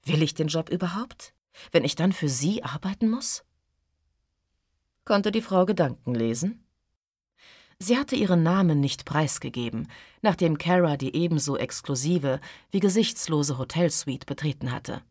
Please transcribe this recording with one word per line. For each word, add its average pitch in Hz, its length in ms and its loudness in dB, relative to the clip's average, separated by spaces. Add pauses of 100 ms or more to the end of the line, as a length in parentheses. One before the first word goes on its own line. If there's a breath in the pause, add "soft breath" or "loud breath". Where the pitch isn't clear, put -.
Will 147 200 0
ich 151 120 -2
den 156 140 -2
Job 160 200 -2
überhaupt, 185 640 -6 (380 loud breath)
wenn 160 140 4
ich 143 120 -2
dann 180 160 2
für 151 160 -2
sie 143 340 0
arbeiten 196 460 -4
muss? - 380 -4 (1600)
Konnte 202 260 2
die 220 80 0
Frau 190 240 2
Gedanken 156 500 0
lesen? 120 520 -2 (1120 soft breath)
Sie 226 180 2
hatte 277 180 -2
ihren 180 280 4
Namen 170 360 4
nicht - 280 -2
preisgegeben, 123 840 -4 (300 loud breath)
nachdem 170 380 2
Kara 170 400 2
die 131 180 -4
ebenso 156 400 0
exklusive 139 880 -2 (280 loud breath)
wie 196 100 0
gesichtslose 160 760 0
Hotelsuite 143 720 -2
betreten 139 440 -4
hatte. - 300 -8 (100)